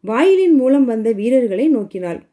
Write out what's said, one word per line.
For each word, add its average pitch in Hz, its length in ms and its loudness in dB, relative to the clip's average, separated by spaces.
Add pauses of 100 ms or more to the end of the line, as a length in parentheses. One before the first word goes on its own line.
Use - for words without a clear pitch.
வாயிலின் 339 520 2
மூலம் 269 300 2
வந்த 220 260 -4
வீரர்களை 233 560 0
நோக்கினாள். 196 520 -4 (120)